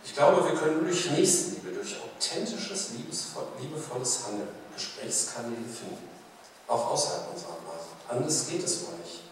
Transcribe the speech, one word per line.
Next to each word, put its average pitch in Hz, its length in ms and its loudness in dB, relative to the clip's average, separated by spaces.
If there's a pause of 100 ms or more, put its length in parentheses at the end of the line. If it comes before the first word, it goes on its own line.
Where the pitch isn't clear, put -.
Ich - 120 -10
glaube, 180 320 10
wir 160 80 4
können 156 300 4
durch 180 240 2
Nächstenliebe, - 600 4
durch - 280 -6
authentisches, - 920 -4
liebesvoll-, - 560 -6 (120)
liebevolles - 680 -2
Handeln 104 240 -4 (260)
Gesprächskanäle - 800 -4
finden, - 540 -8 (580)
auch - 240 2
außerhalb - 420 0
unserer - 320 -10
Blase. - 240 -10 (180)
Anders - 400 2
geht 175 160 -2
es - 180 0
wohl 170 220 -8
nicht. - 280 -12